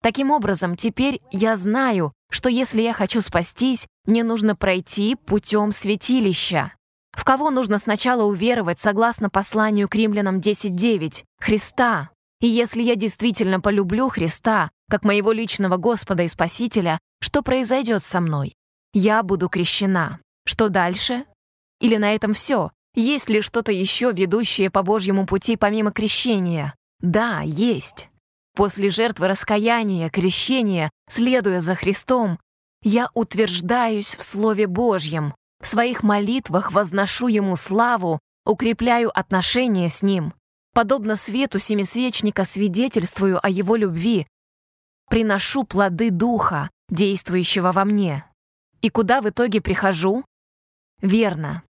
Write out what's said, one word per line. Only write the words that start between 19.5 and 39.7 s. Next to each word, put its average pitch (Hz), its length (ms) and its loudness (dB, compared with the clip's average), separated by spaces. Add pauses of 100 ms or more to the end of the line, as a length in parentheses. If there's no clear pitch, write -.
Что 220 240 0
дальше? 196 560 -2 (560)
Или 226 160 4
на 208 180 2
этом 214 200 0
все? 214 360 0 (240)
Есть 247 360 0
ли 214 100 4
что-то 220 320 -2
еще, 196 380 0
ведущее 190 580 0
по 190 140 2
Божьему 196 420 0
пути, 202 320 0
помимо 208 340 0
крещения? 185 840 -2 (260)
Да, 185 400 0
есть. 160 680 -2 (440)
После 196 360 0
жертвы 208 360 0
раскаяния, 208 840 0
крещения, 190 800 0 (180)
следуя 226 540 2
за 180 120 0
Христом, 196 640 0 (440)
я 233 320 2
утверждаюсь 214 1000 -2
в - 80 -4
Слове 208 440 2
Божьем, 170 680 -2 (260)
в - 60 -6
своих 233 360 0
молитвах 208 720 0
возношу 196 560 0
Ему 202 280 2
славу, 190 640 0 (240)
укрепляю 226 760 0
отношения 190 680 0